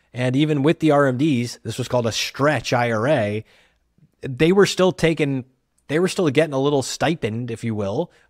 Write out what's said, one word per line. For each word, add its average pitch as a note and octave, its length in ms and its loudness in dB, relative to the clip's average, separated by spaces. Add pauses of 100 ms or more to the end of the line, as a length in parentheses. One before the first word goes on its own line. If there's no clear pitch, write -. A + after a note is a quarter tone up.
(120)
And B2+ 240 -2
even D3+ 280 2
with E3 160 2
the D#3 100 2
R C#3+ 160 4
M B2+ 120 0
Ds, B2 440 -2
this A2 160 -8
was - 100 -4
called B2 200 0
a G#2+ 40 -2
stretch C#3 640 -2
I A#2+ 180 0
R A2 160 0
A, A2 380 0 (760)
they C3+ 300 0
were G3 140 6
still F3+ 260 2
taking, D3 540 0 (420)
they D3+ 120 -2
were F3+ 80 2
still F3 220 0
getting D3 240 2
a C3+ 60 -2
little C#3 220 0
stipend, B2 680 -4
if A2 120 -10
you A2+ 120 -4
will, G#2 360 -4 (180)